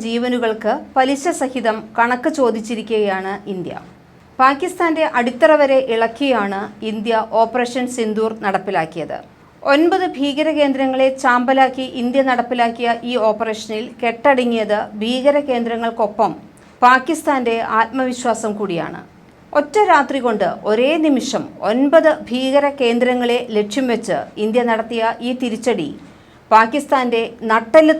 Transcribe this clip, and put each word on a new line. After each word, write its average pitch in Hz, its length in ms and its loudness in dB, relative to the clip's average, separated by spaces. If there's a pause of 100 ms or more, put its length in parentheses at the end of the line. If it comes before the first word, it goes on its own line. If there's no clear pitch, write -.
ജീവനുകൾക്ക് 233 760 -2 (160)
പലിശ 277 320 0 (120)
സഹിതം 233 420 -2 (160)
കണക്ക് 247 400 2
ചോദിച്ചിരിക്കുകയാണ് 214 1120 -2
ഇന്ത്യ. 160 300 -8 (580)
പാകിസ്ഥാന്റെ 320 680 0 (140)
അടിത്തറ 247 420 4
വരെ 269 180 4 (160)
ഇളക്കിയാണ് 220 960 -2
ഇന്ത്യ 220 360 -2 (140)
ഓപ്പറേഷൻ 240 440 0 (120)
സിന്ദൂർ 220 480 -2
നടപ്പിലാക്കിയത്. 185 760 -4 (540)
ഒൻപത് 349 340 4 (100)
ഭീകര 285 320 -2 (120)
കേന്ദ്രങ്ങളെ 262 480 2 (160)
ചാമ്പലാക്കി 262 600 2 (160)
ഇന്ത്യ 254 280 2
നടപ്പിലാക്കിയ 233 680 0 (140)
ഈ 247 40 -2 (140)
ഓപ്പറേഷനിൽ 220 600 -4 (120)
കെട്ടടങ്ങിയത് 233 760 2 (240)
ഭീകര 254 340 0 (140)
കേന്ദ്രങ്ങൾക്കൊപ്പം 233 840 -2 (480)
പാകിസ്ഥാന്റെ 254 800 2 (220)
ആത്മവിശ്വാസം 240 800 -4
കൂടിയാണ്. 165 400 -6 (520)
ഒറ്റ 294 260 0 (160)
രാത്രി 277 240 2
കൊണ്ട് 226 300 0 (240)
ഒരേ 247 240 2
നിമിഷം 254 500 0 (140)
ഒൻപത് 285 520 4 (200)
ഭീകര 262 360 2 (140)
കേന്ദ്രങ്ങളെ 240 580 2 (200)
ലക്ഷ്യം 247 340 -2
വെച്ച് 190 260 -2 (160)
ഇന്ത്യ 220 260 0 (100)
നടത്തിയ 226 480 -2
ഈ 240 120 -4
തിരിച്ചടി 220 580 -4 (600)
പാകിസ്ഥാന്റെ 233 720 2 (260)
നട്ടെല്ല് 226 520 6